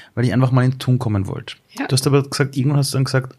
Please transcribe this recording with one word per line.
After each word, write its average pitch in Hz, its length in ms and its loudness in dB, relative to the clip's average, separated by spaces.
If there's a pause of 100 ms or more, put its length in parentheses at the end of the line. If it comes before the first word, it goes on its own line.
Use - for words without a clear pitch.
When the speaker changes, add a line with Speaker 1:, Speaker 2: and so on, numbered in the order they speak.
(140)
Speaker 1:
weil 120 100 -2
ich 120 80 0
einfach 123 200 2
mal 127 120 4
in 127 80 2
den 131 80 -6
Tun 127 200 2
kommen 98 280 -2
wollte. - 300 -10 (200)
Speaker 2:
Ja. - 100 -6
Speaker 1:
Du - 60 -2
hast 131 140 0
aber 143 160 4
gesagt, 139 320 -4
irgendwann 143 220 0
hast 139 160 0
du 131 40 -2
dann 135 60 2
gesagt, 131 360 -2